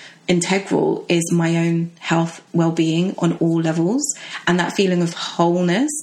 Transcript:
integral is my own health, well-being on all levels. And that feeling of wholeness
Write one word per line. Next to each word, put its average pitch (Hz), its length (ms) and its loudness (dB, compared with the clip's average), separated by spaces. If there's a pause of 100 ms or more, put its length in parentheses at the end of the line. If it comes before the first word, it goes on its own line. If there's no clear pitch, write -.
(280)
integral 175 800 0
is 170 240 0
my 170 240 2
own 170 340 0 (100)
health, 165 420 -2 (100)
well-being 165 640 0
on 170 220 0
all 165 240 2
levels. 170 400 0 (440)
And 175 140 2
that 170 140 -4
feeling 180 260 2
of 175 140 -2
wholeness 175 760 0 (120)